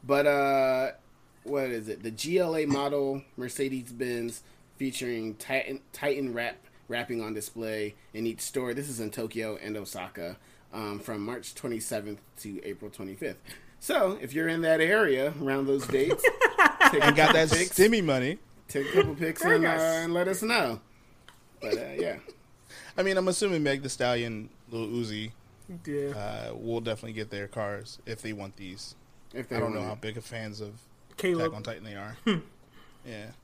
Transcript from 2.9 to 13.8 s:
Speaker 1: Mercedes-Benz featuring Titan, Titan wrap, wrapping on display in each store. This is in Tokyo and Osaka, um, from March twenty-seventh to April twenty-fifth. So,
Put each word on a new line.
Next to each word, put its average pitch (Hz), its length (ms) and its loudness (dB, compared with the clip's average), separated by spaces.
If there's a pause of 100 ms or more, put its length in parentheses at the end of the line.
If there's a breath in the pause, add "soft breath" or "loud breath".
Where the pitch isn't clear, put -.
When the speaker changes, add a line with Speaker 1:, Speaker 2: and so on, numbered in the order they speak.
Speaker 1:
Mercedes-Benz 123 1040 -4 (320 soft breath)
featuring 120 600 -4
Titan, 135 440 -4 (140)
Titan 139 400 -2
wrap, 117 240 -4 (320 soft breath)
wrapping 120 320 -4
on 110 120 -6
display 107 640 -6 (180 soft breath)
in 113 140 -2
each 113 140 -4
store. 123 320 -4
This 143 160 -6
is 117 100 -8
in 110 100 -4
Tokyo 110 460 -6
and 107 220 -8
Osaka, 92 580 -8 (380 soft breath)
um, 104 260 -6
from 107 260 -6
March 120 300 -10
twenty-seventh 110 640 -6 (220)
to 101 240 -10
April 101 260 -10
twenty-fifth. 95 460 -10 (420 loud breath)
So, 214 420 2